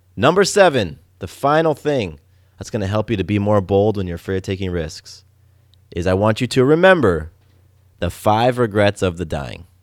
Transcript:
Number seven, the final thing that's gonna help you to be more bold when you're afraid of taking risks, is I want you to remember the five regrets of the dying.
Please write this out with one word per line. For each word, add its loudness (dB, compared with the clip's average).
Number 4
seven, 2
the -10
final 0
thing -4
that's -16
gonna -4
help -4
you -2
to -4
be -2
more 2
bold 0
when -6
you're -8
afraid -6
of -6
taking -6
risks, -10
is -6
I 2
want 0
you -2
to 2
remember 2
the -4
five 0
regrets 0
of -2
the -6
dying. -10